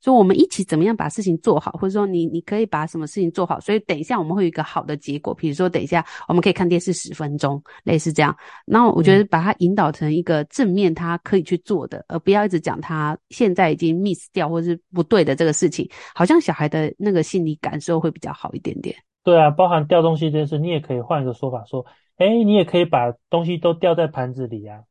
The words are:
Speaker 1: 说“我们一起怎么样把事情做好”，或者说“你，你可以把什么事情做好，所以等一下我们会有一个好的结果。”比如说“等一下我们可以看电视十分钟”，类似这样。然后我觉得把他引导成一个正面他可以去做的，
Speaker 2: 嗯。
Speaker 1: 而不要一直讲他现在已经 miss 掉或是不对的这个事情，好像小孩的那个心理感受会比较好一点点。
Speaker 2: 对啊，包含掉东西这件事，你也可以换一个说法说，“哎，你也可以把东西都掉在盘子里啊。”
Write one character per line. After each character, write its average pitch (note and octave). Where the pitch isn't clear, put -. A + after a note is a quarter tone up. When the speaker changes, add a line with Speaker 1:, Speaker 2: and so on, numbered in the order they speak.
Speaker 1:
说 C4
“我 A3
们 F#3
一 F#4+
起 -
怎 D#3+
么 E3
样 A3+
把 D#3
事 -
情 F3+
做 E3
好”， -
或 G3
者 F#3+
说 G3+
“你， F3
你 E3
可 G3+
以 A3+
把 D#3
什 E3+
么 D#3
事 F3+
情 F3
做 F3
好， E3
所 G3+
以 A3
等 E3+
一 -
下 A#3+
我 F3
们 D#3
会 G3+
有 F3
一 D#3+
个 D#3+
好 -
的 D3+
结 C#3+
果。” -
比 D#3+
如 C#3+
说 F#3
“等 E3+
一 -
下 E3
我 E3
们 F3
可 G3+
以 F3+
看 F3+
电 F3
视 F3+
十 -
分 D3
钟”， C#3+
类 E3
似 D#3+
这 D3+
样。 C#3+
然 A3+
后 A#3
我 E3
觉 F#3+
得 G#3
把 E3
他 G3+
引 F3+
导 E3
成 D3+
一 E3+
个 D#3
正 A3
面 F3+
他 E3+
可 -
以 F3+
去 F3
做 E3+
的， -
Speaker 2:
嗯。 -
Speaker 1:
而 E3
不 F#3+
要 G#3
一 -
直 F3+
讲 D#3
他 D#3
现 G#3
在 F3
已 D#3
经 E3
miss G3
掉 E3
或 E3
是 E3+
不 F3
对 F3+
的 C#3
这 E3
个 D#3
事 D#3
情， D3
好 -
像 D#4
小 F3+
孩 D3+
的 D#3
那 G3+
个 F3
心 E3+
理 D#3
感 D3+
受 E3
会 E3
比 D3+
较 -
好 -
一 -
点 -
点。 -
Speaker 2:
对 F3
啊， D3+
包 F3
含 D#3+
掉 E3+
东 E3
西 D#3
这 D3+
件 D3+
事， D3+
你 D#3+
也 D#3+
可 C#3
以 A#2+
换 D3
一 C3
个 B2
说 C3
法 B2
说 B2+
，“哎， F#3+
你 G#3
也 G3+
可 F3
以 F3
把 B2
东 E3+
西 F3
都 E3+
掉 E3+
在 E3
盘 B2+
子 B2+
里 A2
啊。” G#2+